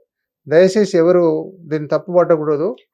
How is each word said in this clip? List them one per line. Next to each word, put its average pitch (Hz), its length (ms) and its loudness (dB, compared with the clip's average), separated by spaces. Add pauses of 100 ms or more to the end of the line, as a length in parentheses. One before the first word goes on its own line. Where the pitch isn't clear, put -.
(480)
దయచేసి 185 500 2
ఎవరు 165 640 0
దీన్ని 151 280 -8
తప్పు 160 240 -6
పట్టకూడదు. 165 640 0 (160)